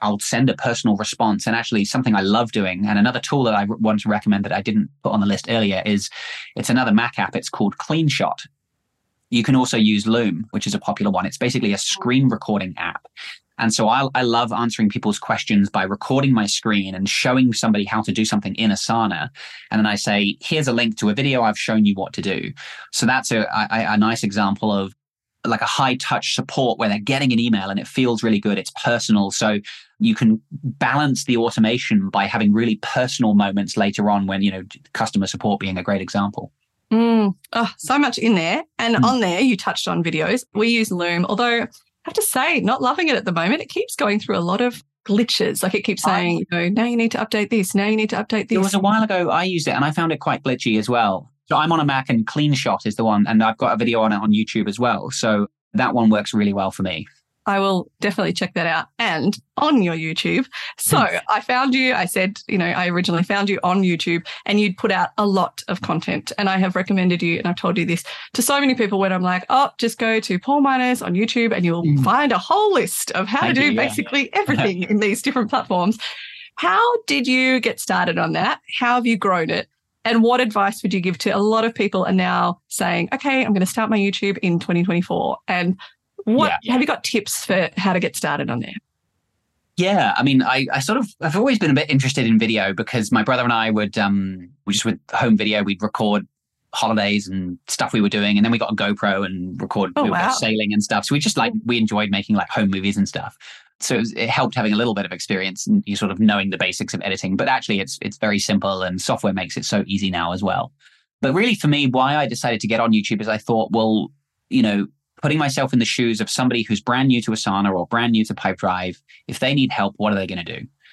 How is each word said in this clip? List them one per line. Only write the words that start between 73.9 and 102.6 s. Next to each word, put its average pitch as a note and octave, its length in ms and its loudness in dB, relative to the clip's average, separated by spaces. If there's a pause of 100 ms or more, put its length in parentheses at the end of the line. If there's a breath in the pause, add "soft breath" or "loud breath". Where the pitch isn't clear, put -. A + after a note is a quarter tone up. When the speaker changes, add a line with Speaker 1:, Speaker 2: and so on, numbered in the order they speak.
Speaker 1:
<laughs> - 20 -8
Speaker 2:
everything A3+ 480 0
in G#3+ 160 2
these G#3 240 0
different C4 260 0
platforms." G3+ 480 0 (580 loud breath)
How F#4 240 0 (280)
did C#4 200 0
you B3+ 320 2
get A3 200 -2
started F3 400 0
on D#3+ 140 0
that? F3+ 280 -2 (160)
How B3 180 2
have B3 120 0
you A3+ 100 4
grown F3+ 320 0
it? E3+ 180 -4 (380)
And A3+ 160 4
what B3 200 6
advice G#3+ 420 0
would G3 100 -2
you F#3+ 60 0
give F3 200 -2
to, G3+ 120 0
a G3 80 0
lot A3 260 2
of A#3 80 -2
people G3 320 -2
are - 80 -2
now F3+ 540 0
saying, F3 460 -2
"Okay, C4 300 0
I'm G#3+ 100 0
gonna F#3+ 120 2
start A3 240 -2
my A3 80 2
YouTube G3 460 -2
in E3+ 160 2
twenty F3 240 0
twenty-four." F3 540 -2 (100)
And F3+ 280 0 (500 loud breath)
what, C4+ 260 4
Speaker 1:
Yeah, - 100 -2
yeah. A3+ 120 -4
Speaker 2:
have B3+ 80 4
you D4+ 60 2
got - 160 -4
tips - 420 -4
for F3+ 320 0
how F#3+ 160 2
to F3+ 60 2
get - 160 -4
started D3 360 -2
on A#2+ 80 -4
there? - 160 -10 (1040)
Speaker 1:
Yeah, F3 380 2
I B2 80 2
mean, C3+ 200 4
I, C3 280 0
I C3+ 80 0
sort G#3 200 0
of, G#3+ 80 -2 (140)
I've D#3+ 140 -2
always B3 220 2
been D#3 140 2
a - 20 6
bit D3 160 2
interested C3+ 380 2
in A2+ 100 6
video G#2+ 360 2
because A2 380 -4
my A2 120 2
brother B2+ 200 0
and A#2+ 100 0
I A2 180 2
would, G#2 260 -2
um, G2 520 -2 (160)
we G2 80 -2
just - 120 -2
with A2+ 140 -2 (120)
home A2+ 260 4
video, G#2+ 260 0
we'd G2 180 -4
record G#2 460 0 (480)
holidays G#2 520 0
and F#2 300 -6 (100)
stuff - 240 -4
we A2 100 2
were G2+ 80 4
doing. G#2 280 2
And G#2 80 6
then A#2 60 4
we A#2 80 2
got - 120 -2
a G#2+ 40 -2
GoPro G2+ 500 -2
and F2+ 340 -8
record, F#2+ 360 -2
Speaker 2:
Oh, - 80 -2
Speaker 1:
we G#2+ 80 0
would - 60 0
go - 80 0
Speaker 2:
wow. C4 60 2
Speaker 1:
sailing G#2+ 420 0
and G#2 100 2
stuff. G#2 220 -2
So - 100 -2
we D3 40 0
just, - 180 -2
like, A#2 160 0 (120)
we A#2+ 120 0
enjoyed G#2+ 340 0
making, G#2 240 0
like, F2+ 140 -2
home G#2 200 0